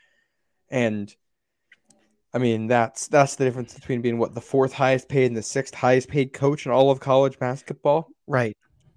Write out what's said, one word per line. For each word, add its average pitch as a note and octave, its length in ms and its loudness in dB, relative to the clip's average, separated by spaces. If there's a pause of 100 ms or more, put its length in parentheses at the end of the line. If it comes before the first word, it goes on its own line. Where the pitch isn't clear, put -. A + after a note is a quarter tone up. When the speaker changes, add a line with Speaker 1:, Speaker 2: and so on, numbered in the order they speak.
(680)
Speaker 1:
And, G#2+ 440 -4 (1200)
I - 40 -4
mean, A2+ 300 0
that's, A#2 400 0
that's C#3+ 280 4
the C#3 80 -2
difference B2 300 -4
between B2 280 -6
being, A#2 160 -2
what, A2+ 160 -2
the A2+ 80 -10
fourth C3+ 300 0
highest C3 380 0
paid C3 160 2
and A#2 100 -2
the A2 60 -4
sixth - 320 -6
highest B2+ 340 2
paid C3+ 240 -2
coach C#3+ 340 -4
in C3 60 -6
all C3+ 200 4
of C3 100 0
college C3+ 380 2
basketball. C#3+ 680 -4 (200)
Speaker 2:
Right. B2 280 -2 (420)